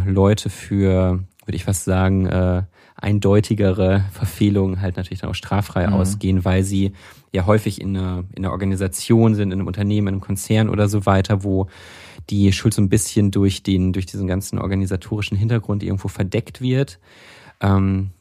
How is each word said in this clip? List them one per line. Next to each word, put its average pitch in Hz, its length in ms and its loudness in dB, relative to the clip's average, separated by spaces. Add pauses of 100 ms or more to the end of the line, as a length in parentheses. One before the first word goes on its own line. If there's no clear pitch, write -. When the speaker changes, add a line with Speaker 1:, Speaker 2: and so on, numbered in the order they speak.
Speaker 1:
Leute 98 420 2
für, 92 760 0 (200)
würde - 120 -6
ich 90 80 -8
fast 98 200 -2
sagen, 95 420 2
äh, 90 360 0 (320)
eindeutigere 101 1160 2
Verfehlungen 98 720 0
halt 92 140 -4
natürlich 92 240 -8
dann 104 100 -8
auch 95 40 -6
straffrei 98 540 -2
Speaker 2:
Mhm. 101 60 2
Speaker 1:
ausgehen, 95 500 0
weil 95 180 2
sie 98 300 0 (400)
ja 90 140 0
häufig 107 340 0
in 98 160 -4
einer, 92 280 -4 (100)
in 95 100 -6
einer 95 80 -4
Organisation 98 800 2
sind, 104 160 -2
in 92 80 -4
einem 95 80 -4
Unternehmen, 101 420 0
in 98 60 -2
einem 98 60 -4
Konzern 107 480 0
oder 101 200 2
so 101 180 -2
weiter, 95 360 2
wo 95 240 0 (600)
die 98 240 4
Schuld 110 220 0
so 104 80 2
ein 95 80 2
bisschen - 400 2
durch 98 320 0
den, 92 320 2
durch 92 100 -4
diesen 98 220 -6
ganzen 98 320 -4
organisatorischen 98 800 -4
Hintergrund 107 460 -2
irgendwo 95 260 -4
verdeckt 95 520 -6
wird. 127 380 -2 (640)
Ähm, 95 480 2 (100)